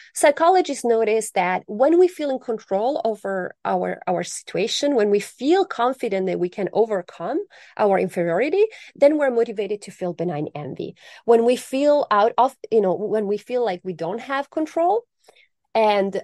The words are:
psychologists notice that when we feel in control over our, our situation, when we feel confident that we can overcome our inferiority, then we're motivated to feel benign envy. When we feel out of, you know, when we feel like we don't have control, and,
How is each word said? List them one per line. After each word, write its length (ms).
psychologists 680
notice 480
that 340
when 340
we 80
feel 220
in 100
control 640
over 500
our, 440
our 160
situation, 720
when 140
we 100
feel 440
confident 640
that 140
we 80
can 240
overcome 640
our 240
inferiority, 640
then 200
we're 140
motivated 520
to 100
feel 200
benign 440
envy. 400
When 200
we 100
feel 560
out 260
of, 200
you 80
know, 140
when 340
we 100
feel 260
like 200
we 80
don't 280
have 300
control, 540
and, 500